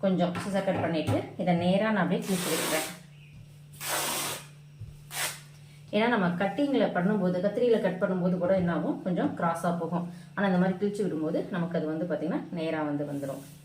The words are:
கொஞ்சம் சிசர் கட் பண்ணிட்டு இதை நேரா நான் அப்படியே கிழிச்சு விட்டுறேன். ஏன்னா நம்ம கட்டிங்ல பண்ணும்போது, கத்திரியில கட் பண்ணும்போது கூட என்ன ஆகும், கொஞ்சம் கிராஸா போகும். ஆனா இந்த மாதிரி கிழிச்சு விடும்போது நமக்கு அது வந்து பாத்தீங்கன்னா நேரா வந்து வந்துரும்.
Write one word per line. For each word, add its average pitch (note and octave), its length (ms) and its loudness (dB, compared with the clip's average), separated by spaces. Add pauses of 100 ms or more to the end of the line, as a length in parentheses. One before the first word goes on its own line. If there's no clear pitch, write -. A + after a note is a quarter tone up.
கொஞ்சம் F3 280 4 (120)
சிசர் G3 240 -2
கட் F3+ 160 0
பண்ணிட்டு G#3 340 0 (240)
இதை F3+ 120 4 (100)
நேரா F#3+ 320 4
நான் F#3+ 80 2
அப்படியே G3 200 0
கிழிச்சு F3+ 280 -2
விட்டுறேன். D#3 360 0 (3000)
ஏன்னா G#3+ 180 4
நம்ம F#3+ 140 4 (120)
கட்டிங்ல A3+ 460 2 (100)
பண்ணும்போது, F3+ 480 2
கத்திரியில A3+ 400 4
கட் F#3 180 0
பண்ணும்போது F#3 420 2
கூட F3+ 180 4
என்ன E3+ 160 2
ஆகும், A#3+ 260 -2
கொஞ்சம் G3+ 360 0
கிராஸா E3+ 320 0 (100)
போகும். E3+ 240 -2 (300)
ஆனா G3 140 2
இந்த F3+ 120 4
மாதிரி F#3 180 2
கிழிச்சு G3+ 260 0
விடும்போது D#3 340 0 (160)
நமக்கு F3 240 -2
அது D3+ 120 -2
வந்து D#3+ 200 -2
பாத்தீங்கன்னா D#3 280 -2 (200)
நேரா D#3 280 -2
வந்து D3 240 -2
வந்துரும். C#3 320 -6 (220)